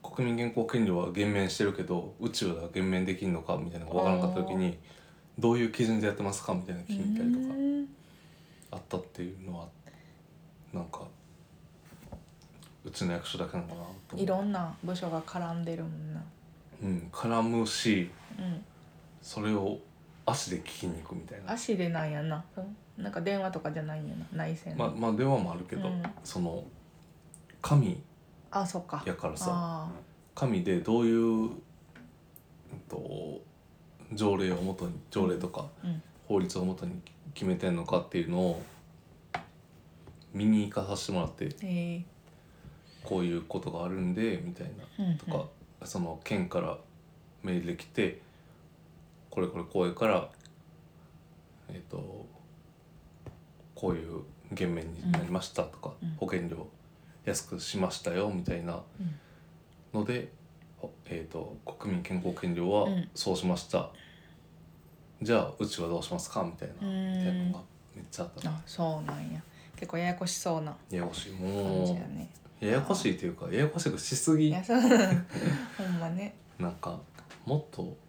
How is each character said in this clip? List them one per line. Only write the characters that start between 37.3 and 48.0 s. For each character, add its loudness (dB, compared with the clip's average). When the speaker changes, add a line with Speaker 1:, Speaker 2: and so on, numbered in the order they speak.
Speaker 1:
決 -4
め 4
て 0
ん 4
の -2
か 4
っ -4
て 0
い 4
う -2
の 2
を 2
見 2
に 6
行 -
か -2
さ -2
せ -4
て -2
も 2
ら 0
っ -6
て、 -4
Speaker 2:
へ -2
ー。 -6
Speaker 1:
「こ 0
う 4
い 2
う -2
こ -4
と -4
が -4
あ -2
る -2
ん 2
で」 2
み -6
た -8
い -6
な、 -4
Speaker 2:
う 4
ん 4
う 4
ん。 -6
Speaker 1:
と -10
か、 -2
そ -4
の -4
県 0
か 0
ら -2
メ 0
ー 2
ル -2
で -2
来 -14
て、 0